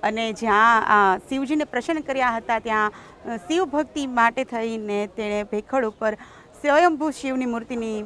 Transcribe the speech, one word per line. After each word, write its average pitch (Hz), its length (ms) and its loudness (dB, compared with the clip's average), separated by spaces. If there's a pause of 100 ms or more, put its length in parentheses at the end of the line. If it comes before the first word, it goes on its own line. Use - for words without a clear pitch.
અને 220 300 -2
જ્યાં 220 540 4
આ 202 320 4
શિવજીને 277 460 -2
પ્રસન્ન 294 360 -4
કર્યા 269 360 -2
હતા 226 220 -2
ત્યાં, 214 340 0 (340)
અ, 233 100 -8
શિવ 330 280 -2
ભક્તિ 285 420 -4
માટે 240 380 2
થઈને 220 640 -4
તેણે 208 360 -4
ભેખડ 214 420 -4
ઉપર 214 300 -2 (480)
સ્વયંભૂ 311 480 4
શિવની 262 360 -4
મૂર્તિની 226 600 -4